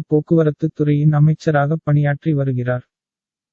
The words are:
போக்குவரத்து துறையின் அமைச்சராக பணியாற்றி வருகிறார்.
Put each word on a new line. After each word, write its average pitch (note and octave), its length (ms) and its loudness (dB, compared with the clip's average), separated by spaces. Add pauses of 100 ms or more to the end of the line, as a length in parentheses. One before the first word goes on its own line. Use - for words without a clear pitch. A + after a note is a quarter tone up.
போக்குவரத்து D#3 680 0
துறையின் D3 380 0
அமைச்சராக D3+ 720 0
பணியாற்றி D3 500 0
வருகிறார். B2+ 520 -4 (680)